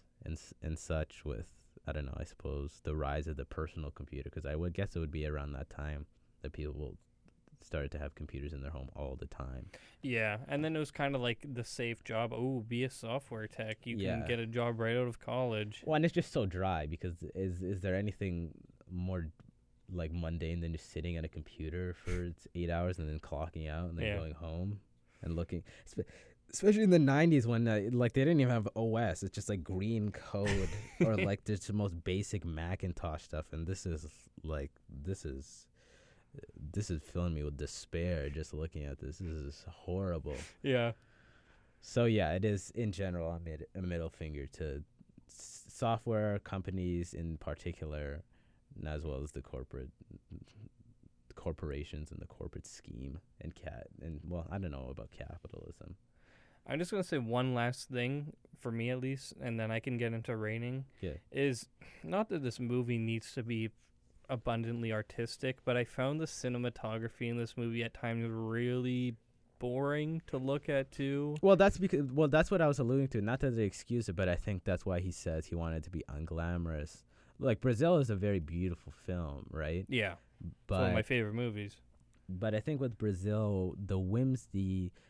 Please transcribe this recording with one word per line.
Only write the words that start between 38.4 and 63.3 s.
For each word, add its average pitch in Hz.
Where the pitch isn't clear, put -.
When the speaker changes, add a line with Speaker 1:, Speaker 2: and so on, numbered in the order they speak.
Speaker 1:
looking 78
at 69
this. 76
This 92
is 71
horrible. 85
Speaker 2:
Yeah. 120
Speaker 1:
So, -
yeah, 101
it 92
is, 104
in 110
general, 90
a 85
mid-, 80
a 95
middle 85
finger 76
to 76
s-, -
software 110
companies 90
in 82
particular, 76
and -
as 76
well 69
as 73
the 69
corporate, 65
corporations 76
and -
the -
corporate -
scheme 69
and 82
cat-, -
and, 78
well, 85
I 92
don't 90
know 67
about 65
capitalism. -
Speaker 2:
I'm 143
just 175
gonna 196
say 165
one 123
last 123
thing, 135
for 120
me 117
at 127
least, 131
and 117
then 110
I 113
can 123
get 117
into 117
rating, 117
Speaker 1:
Yeah. 80
Speaker 2:
is 135
not 180
that 170
this 123
movie 123
needs 113